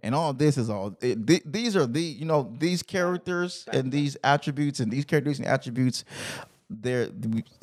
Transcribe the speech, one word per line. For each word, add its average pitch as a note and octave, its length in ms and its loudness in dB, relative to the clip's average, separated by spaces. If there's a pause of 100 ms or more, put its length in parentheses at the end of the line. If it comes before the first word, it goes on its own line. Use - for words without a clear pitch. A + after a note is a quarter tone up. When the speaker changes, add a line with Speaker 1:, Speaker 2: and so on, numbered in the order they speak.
Speaker 1:
And A2 100 -2
all D3+ 200 0
this C#3 260 4
is A#2 100 0
all, G2+ 320 -4
it, A2+ 240 0
th-, E3+ 180 6
these G#3+ 320 -2
are D3+ 120 4
the, C#3 160 -2
you D3+ 220 -6
know, C#3+ 340 2
these E3+ 240 2
characters F3 800 -2
Speaker 2:
Facts, - 120 -6
Speaker 1:
and C3 140 2
Speaker 2:
bro. C#3+ 100 0
Speaker 1:
these C#3+ 240 0
attributes C#3+ 560 2
and A2 120 0
these C#3 120 -2
characteristics C#3+ 440 0
and - 40 2
attributes B2+ 540 0 (640)
they're, A#2+ 380 -2
the, A2 360 -4 (200)